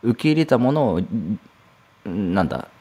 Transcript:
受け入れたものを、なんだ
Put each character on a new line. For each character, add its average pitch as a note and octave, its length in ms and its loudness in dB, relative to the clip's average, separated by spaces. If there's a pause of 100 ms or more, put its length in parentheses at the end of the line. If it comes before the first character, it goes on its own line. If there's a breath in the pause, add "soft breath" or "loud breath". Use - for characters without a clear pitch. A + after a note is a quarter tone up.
受 A#2+ 180 0
け D#3 100 2
入 D#3 100 4
れ D#3 60 0
た C3 120 2
も B2 140 2
の C#3 220 2
を、 E2+ 60 0 (1040)
な F#2 380 0
ん - 40 0
だ B1+ 200 -8 (120)